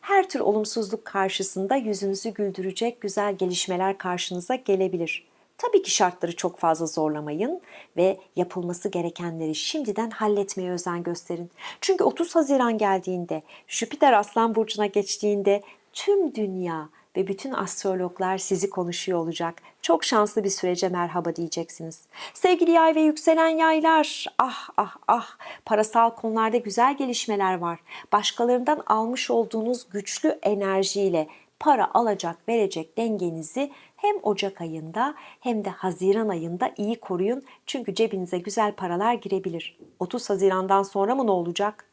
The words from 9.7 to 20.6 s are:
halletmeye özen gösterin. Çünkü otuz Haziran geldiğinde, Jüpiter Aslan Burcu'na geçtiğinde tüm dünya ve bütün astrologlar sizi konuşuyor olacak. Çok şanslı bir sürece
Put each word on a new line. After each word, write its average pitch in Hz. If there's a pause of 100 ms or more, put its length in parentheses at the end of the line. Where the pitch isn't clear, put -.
halletmeye 202
özen 175
gösterin. 170 (300)
Çünkü 381
otuz -
Haziran 262
geldiğinde, 185 (240)
Jüpiter 277
Aslan 220
Burcu'na 214
geçtiğinde 202 (320)
tüm 392
dünya 180 (280)
ve 190
bütün 196
astrologlar 185
sizi 190
konuşuyor 175
olacak. 165 (200)
Çok 330
şanslı 208
bir 196
sürece 180